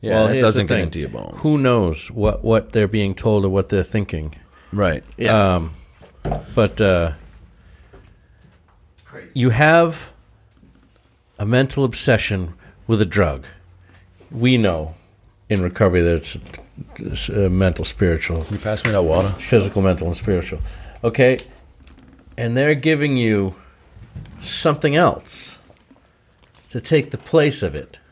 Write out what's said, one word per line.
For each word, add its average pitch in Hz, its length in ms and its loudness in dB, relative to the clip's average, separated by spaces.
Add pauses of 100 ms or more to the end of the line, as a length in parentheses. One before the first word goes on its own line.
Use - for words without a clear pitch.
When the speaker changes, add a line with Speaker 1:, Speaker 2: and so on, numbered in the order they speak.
Speaker 1:
Yeah, 107 140 -2
Speaker 2:
Well, 110 100 4
Speaker 1:
it 107 60 2
Speaker 2:
here's 131 100 2
the 120 60 6
Speaker 1:
doesn't 104 180 2
get - 100 -2
Speaker 2:
thing. 98 100 0
Speaker 1:
into 82 140 -6
your 67 100 -6
bones. 52 320 -12
Speaker 2:
Who 151 180 2
knows 113 520 2
what, 107 320 -2
what 110 280 2
they're 104 160 2
being 101 260 0
told 104 320 2
or 98 40 2
what 95 200 0
they're 95 140 0
thinking? 85 500 -6 (380)
Speaker 1:
Right. 92 320 -2 (120)
Speaker 3:
Yeah. 107 400 2
Speaker 2:
Um, 80 160 -4 (840)
but, 110 260 0
uh, 87 300 2 (2250)
you 123 180 2
have 160 600 2 (1300)
a 101 60 -4
mental 131 380 2
obsession 101 680 0 (340)
with 110 140 4
a 107 40 4
drug. 82 400 0 (840)
We 123 260 2
know 82 380 -2 (540)
in 101 120 0
recovery 90 400 2
that 85 140 2
it's, - 220 -6 (600)
it's, - 320 -8
uh, 101 220 2
mental, 92 340 0
spiritual. 82 600 -2
Speaker 1:
Can 104 100 -8
you 101 60 -6
pass 107 220 -6
me 110 80 0
that 98 120 2
water? 87 260 2
Speaker 2:
Physical, 98 520 0
mental, 90 260 0
and 85 100 -4
spiritual. 87 420 -4 (440)
Okay? 127 340 2 (1000)
And 117 200 -2
they're 147 180 2
giving 147 420 0
you 104 380 0 (880)
something 151 540 -2
else - 600 -2 (1120)
to 117 100 -8
take - 300 0
the 120 60 -10
place 147 440 0
of 82 140 -4
it - 240 -14 (120)